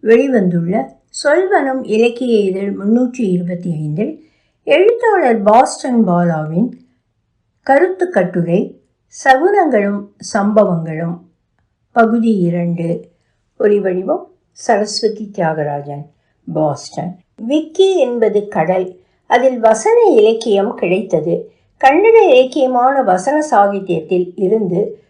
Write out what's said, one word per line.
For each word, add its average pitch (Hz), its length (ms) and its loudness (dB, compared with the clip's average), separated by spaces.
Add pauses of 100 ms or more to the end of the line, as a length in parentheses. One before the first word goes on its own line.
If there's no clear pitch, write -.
வெளிவந்துள்ள 214 800 2 (380)
சொல்வனம் 302 580 0
இலக்கிய 226 580 0
இதழ் 196 400 -4
முன்னூற்றி 240 420 0
இருபத்தி 175 500 -4
ஐந்தில் 156 520 -6 (400)
எழுத்தாளர் 370 800 2
பாஸ்டன் 233 640 2
பாலாவின் 170 640 0 (920)
கருத்து 359 480 2
கட்டுரை 175 720 -2 (420)
சகுனங்களும் 262 800 2 (280)
சம்பவங்களும், 170 840 0 (760)
பகுதி 226 460 2
இரண்டு. 170 720 -4 (500)
ஒலிவடிவம் 202 640 0 (280)
சரஸ்வதி 208 840 -4
தியாகராஜன், 147 680 -6 (500)
பாஸ்டன். 156 640 -6 (180)
விக்கி 320 600 -4
என்பது 226 500 -2
கடல். 185 520 -4 (280)
அதில் 254 320 0
வசன 403 500 4
இலக்கியம் 220 640 2
கிடைத்தது. 175 760 -4 (340)
கன்னட 403 440 6
இலக்கியமான 262 720 2
வசன 254 500 0
சாகித்யத்தில் 190 840 0
இருந்து 202 760 -2